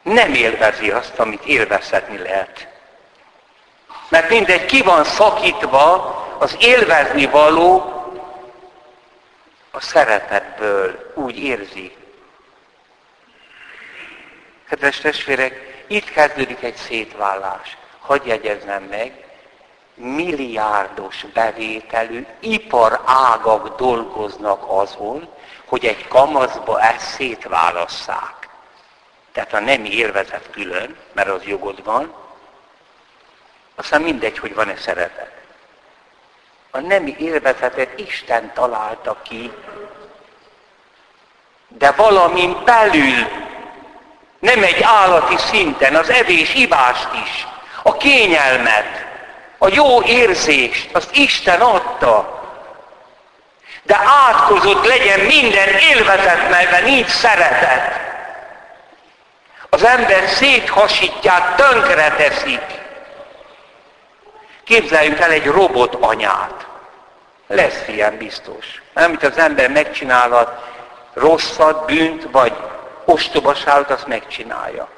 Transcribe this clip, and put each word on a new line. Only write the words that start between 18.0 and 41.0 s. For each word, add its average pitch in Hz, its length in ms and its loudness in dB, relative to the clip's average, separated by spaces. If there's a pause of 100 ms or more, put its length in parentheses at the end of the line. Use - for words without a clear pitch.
jegyezzem 104 580 -6
meg, 107 420 -12 (680)
milliárdos 110 1400 -6
bevételű 113 920 -6 (140)
iparágak 120 1400 0
dolgoznak 104 920 -4
azon, 104 640 -6 (360)
hogy 123 200 -6
egy 110 220 -4
kamaszba 131 760 0
ezt 113 260 0
szétválasszák. 87 1300 -6 (960)
Tehát 104 220 -8
a 107 60 0
nemi 107 340 -4
élvezet 98 580 -4
külön, 101 460 -10 (160)
mert 98 160 -2
az 92 140 -6
jogod 98 400 -10
van, 131 300 -4 (1600)
aztán - 260 -2
mindegy, 120 380 -6
hogy 101 160 -12
van-e 101 220 -4
szeretet. - 540 -8 (1400)
A 131 80 -8
nemi 175 400 -2
élvezetet 135 800 -4
Isten 117 540 -6
találta 113 680 -6
ki, 117 300 -14 (2250)